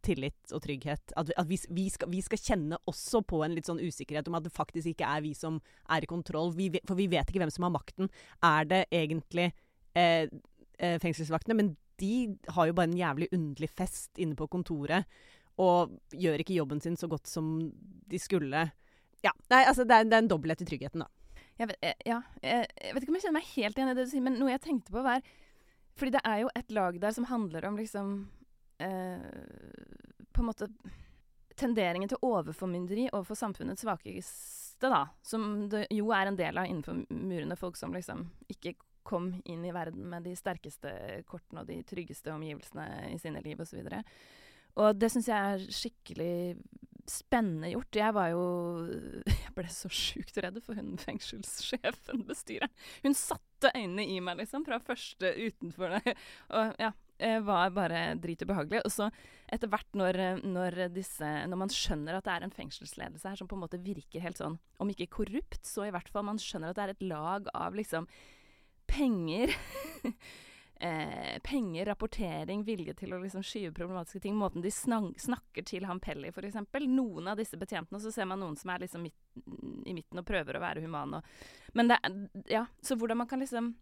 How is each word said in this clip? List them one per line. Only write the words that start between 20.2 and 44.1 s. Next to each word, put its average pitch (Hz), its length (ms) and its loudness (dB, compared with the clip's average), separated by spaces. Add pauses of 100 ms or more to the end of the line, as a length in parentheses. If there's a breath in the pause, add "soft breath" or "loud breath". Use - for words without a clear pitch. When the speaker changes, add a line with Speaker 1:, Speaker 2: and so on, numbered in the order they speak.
Speaker 1:
en 214 80 6
dobbelthet 160 320 2
i 165 60 -6
tryggheten, 156 340 -4
da. - 60 -8 (500 soft breath)
Speaker 2:
Jeg 226 120 0
vet, - 120 -6
eh, - 140 0 (100)
ja, 233 140 0 (180)
eh, 143 240 2 (160)
jeg - 160 -6
vet 262 80 0
ikke 294 80 -2
om 349 60 4
jeg 392 80 -2
kjenner 320 160 4
meg - 100 -14
helt 214 280 0
igjen 262 120 4
i 247 60 2
det 254 100 2
du 262 60 -6
sier, 262 100 2
men 254 160 2
noe 262 140 4
jeg 269 100 -2
tenkte 247 320 -2
på 254 80 0
var, 262 200 4 (760 soft breath)
fordi 262 160 2
det - 160 4
er 214 140 4
jo 254 100 0
et 240 160 -6
lag 180 320 2
der 220 120 2
som 240 120 0
handler 196 400 -2
om 208 120 -2
liksom, 202 360 -2 (640)
eh, 185 480 -4 (1040)
på - 120 6
en 233 40 4
måte 214 220 -4 (880 loud breath)
tenderingen 202 480 2
til - 160 -2
overformynderi 185 880 0
overfor 208 240 -4
samfunnets 190 480 -4
svakeste, - 1040 -6
da, 254 220 4 (100)
som 208 520 -2
det 208 200 0
jo 214 240 2
er 196 140 4
en 196 100 -2
del 160 160 0
av 180 140 0
innenfor 175 420 -4
murene, 175 480 -4
folk 180 160 -6
som 170 160 -8
liksom 175 380 -8 (180)
ikke - 300 -10 (260)
kom 180 300 -2 (100)
inn 170 240 -8
i 170 80 -6
verden 165 320 -6
med 170 160 -8
de 180 160 -8
sterkeste - 520 -6 (360)
kortene - 380 -14
og - 20 -14
de - 160 -8
tryggeste 170 480 -10
omgivelsene 156 540 -10 (260)
i 170 80 -8
sine 156 240 -8
liv 151 160 -10
og 165 80 -8
så 180 140 -12
videre. - 240 -8 (760 loud breath)